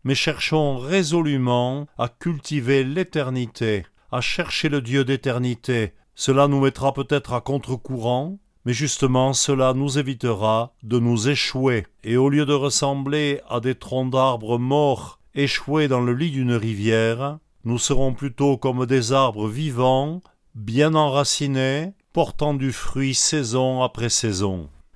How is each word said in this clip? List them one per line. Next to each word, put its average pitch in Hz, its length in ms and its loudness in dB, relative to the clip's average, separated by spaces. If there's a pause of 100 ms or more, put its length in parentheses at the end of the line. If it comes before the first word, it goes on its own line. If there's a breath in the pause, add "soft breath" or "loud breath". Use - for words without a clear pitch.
mais 131 100 0
cherchons 147 640 0
résolument 143 1080 0 (120)
à 120 100 -2
cultiver 135 760 0
l'éternité, 127 1000 -2 (260)
à 123 120 -2
chercher - 480 -2
le 143 100 0
Dieu 131 240 0
d'éternité. 123 880 -2 (220)
Cela 139 340 4
nous 139 120 2
mettra 135 340 2
peut-être 135 400 -2
à 120 80 -2
contre-courant, 131 960 -4 (260)
mais 123 80 0
justement 131 600 2
cela 131 420 2
nous 135 240 -2
évitera 117 760 0 (100)
de 117 160 0
nous 117 300 2
échouer. 131 580 0 (160)
Et 113 140 0
au 131 120 4
lieu 147 180 2
de 143 80 2
ressembler 139 920 0
à 120 120 -2
des 127 140 0
troncs 131 360 -4
d'arbres 120 480 2
morts 135 600 0 (160)
échoués 143 540 0
dans 127 120 2
le 123 140 0
lit 156 160 -2
d'une 131 240 0
rivière, 113 840 0 (260)
nous 117 140 -2
serons 131 360 0
plutôt 139 420 0
comme 127 300 -2
des 123 260 0
arbres 113 360 2
vivants, 135 720 0 (320 soft breath)
bien 120 400 2
enracinés, 139 1000 0 (200)
portant 151 420 0
du 135 180 -2
fruit 135 420 -2
saison 131 680 0
après 120 260 -2
saison. 95 600 -2 (280)